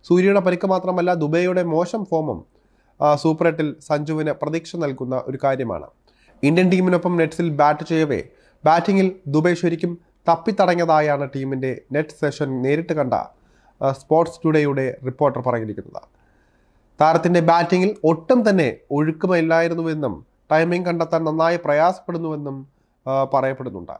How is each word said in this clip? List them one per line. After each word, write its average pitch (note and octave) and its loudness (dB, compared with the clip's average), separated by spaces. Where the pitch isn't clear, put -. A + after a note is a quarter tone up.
സൂര്യയുടെ F#3+ 4
പരിക്ക് F3+ 0
മാത്രമല്ല, F3+ 0
ദുബൈയുടെ F3 0
മോശം E3+ -2
ഫോമും, D3 -4
ആ, D3 4
സൂപ്പർ D#3+ 0
എട്ടിൽ D#3 -2
സഞ്ജുവിന് D3+ -4
പ്രതീക്ഷ E3 -6
നൽകുന്ന C3 -4
ഒരു - -8
കാര്യമാണ്. A#2 -4
ഇന്ത്യൻ F3 4
ടീമിനൊപ്പം F3+ 2
നെറ്റ്സിൽ E3 -2
ബാറ്റ് D3+ 2
ചെയ്യവേ D3+ -2
ബാറ്റിങ്ങിൽ F#3 4
ദുബൈ D#3 2
ശരിക്കും E3+ -2
തപ്പിത്തടഞ്ഞതായാണ് E3 2
ടീമിൻ്റെ C3+ -4
നെറ്റ് D3+ -4
സെഷൻ C#3 -4
നേരിട്ട് D3+ -2
കണ്ട, C3 0
ആ, C3+ 0
സ്പോർട്സ് D#3+ 0
ടുഡേയുടെ C#3+ 0
റിപ്പോർട്ടർ B2+ 0
പറഞ്ഞിരിക്കുന്നത്. A#2 -6
താരത്തിൻ്റെ E3 4
ബാറ്റിങ്ങിൽ F3 2
ഒട്ടും G#3 2
തന്നെ E3 2
ഒഴുക്കുമില്ലായിരുന്നുവെന്നും E3 0
ടൈമിംഗ് F3 2
കണ്ടെത്താൻ E3 -2
നന്നായി D#3+ 0
പ്രയാസപ്പെടുന്നുവെന്നും, D3+ -2
ആ, C3+ 0
പറയപ്പെടുന്നുണ്ട്. C3 -4